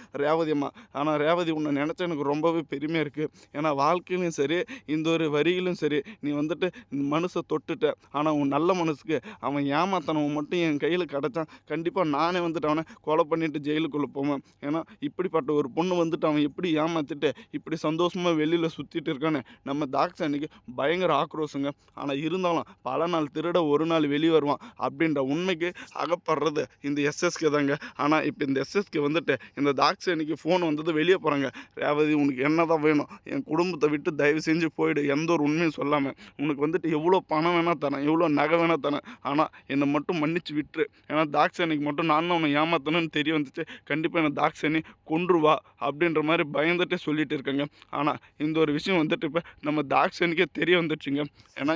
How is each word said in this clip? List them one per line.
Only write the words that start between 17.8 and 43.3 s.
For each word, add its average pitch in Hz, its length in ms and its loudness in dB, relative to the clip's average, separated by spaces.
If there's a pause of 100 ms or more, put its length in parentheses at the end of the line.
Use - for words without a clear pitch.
சந்தோஷமா 175 540 0
வெளியில 165 340 2
சுத்திட்டு 151 380 -8
இருக்கான்னு 147 280 -2 (300)
நம்ம 147 160 -2 (100)
தாக்ஷாயணிக்கு 147 520 -2 (320)
பயங்கர 165 320 2 (100)
ஆக்ரோஷங்க. 151 480 -4 (320)
ஆனா 139 120 -4 (120)
இருந்தாலும் 170 420 -2 (200)
பல 143 260 0
நாள் 156 220 0
திருட 170 340 0
ஒரு 147 220 2
நாள் 160 200 2
வெளியே 156 240 2
வருவான் 143 260 2 (260)
அப்படின்ற 143 340 0 (140)
உண்மைக்கு 175 360 -2 (320)
அகப்படுறது 151 600 -2 (240)
இந்த 147 120 -2 (100)
எஸ் - 180 -6
எஸ் - 120 -6
கே 156 140 4
தாங்க. 143 220 0 (260)
ஆனா 156 160 4 (100)
இப்ப - 200 -6
இந்த 135 160 -2
எஸ் - 160 -8
எஸ் - 120 -8
கே 156 120 0
வந்துட்டு 143 300 0 (260)
இந்த 143 200 2
தாக்ஷாயணிக்கு 160 600 0
ஃபோன் 175 240 0
வந்தது 156 320 -2
வெளியே 170 260 4
போறாங்க. 143 240 0 (320)
"ரேவதி 151 400 2
உனக்கு 135 280 0
என்னதான் 160 380 2
வேணும்? 151 220 2 (240)
என் 139 160 -4
குடும்பத்தை 160 460 2
விட்டு 151 260 -2
தயவு 151 280 2
செஞ்சு 160 260 2
போயிடு, 156 280 0 (120)
எந்த 160 220 0
ஒரு 147 120 2
உண்மையும் 156 300 0
சொல்லாம. 143 340 0 (300)
உனக்கு 147 240 0
வந்துட்டு 165 320 -2
எவ்வளோ 175 220 4 (120)
பணம் 165 240 2
வேணா 170 180 2 (100)
தரேன், 139 260 -2
எவ்வளோ 165 180 4 (120)
நகை 160 200 4
வேணா 165 240 2
தரேன், 143 200 -2 (260)
ஆனா 147 160 2 (280)
என்னை 143 220 2
மட்டும் 156 280 -2
மன்னிச்சு 160 360 -4
விட்டுரு. 147 260 -2 (220)
ஏன்னா 156 160 2 (140)
தாக்ஷாயணிக்கு 160 500 2
மட்டும் 156 240 0
நான் 160 160 2
தான் 170 100 2
உன்னை 151 140 2 (100)
ஏமாத்தணும்னு 160 520 0
தெரிய 156 200 0